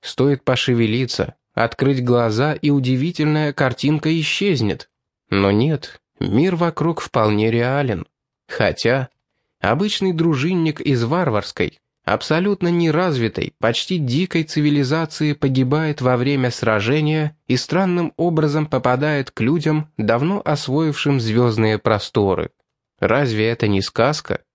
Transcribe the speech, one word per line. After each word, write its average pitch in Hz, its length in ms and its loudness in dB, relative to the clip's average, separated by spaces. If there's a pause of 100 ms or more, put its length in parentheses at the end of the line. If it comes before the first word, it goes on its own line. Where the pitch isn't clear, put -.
Стоит 139 440 0
пошевелиться, 120 880 0 (200)
открыть 131 500 0
глаза, 120 480 2
и - 180 -2
удивительная 147 800 0
картинка 147 560 0 (120)
исчезнет. 143 680 -2 (420)
Но 98 200 4
нет, 135 500 0 (200)
мир 139 340 2
вокруг 165 460 -2
вполне 107 500 0
реален. 120 560 -2 (400)
Хотя 117 600 0 (520)
обычный 185 520 0
дружинник 165 680 0
из 131 220 0
варварской — 123 760 -2 (240)
абсолютно 175 640 0
неразвитой, 160 880 0
почти 117 400 -2
дикой 156 460 -2
цивилизации 151 880 0
погибает 143 680 0
во 127 160 2
время 127 340 0
сражения 151 840 0 (120)
и 127 80 2
странным 175 600 0
образом 156 500 0
попадает 135 640 0
к - 100 -10
людям, 151 580 0
давно 120 440 0
освоившим 147 760 0
звездные 110 580 2
просторы. 98 720 0 (500)
Разве 113 480 2
это 117 200 -2
не 98 140 0
сказка? - 580 -2 (140)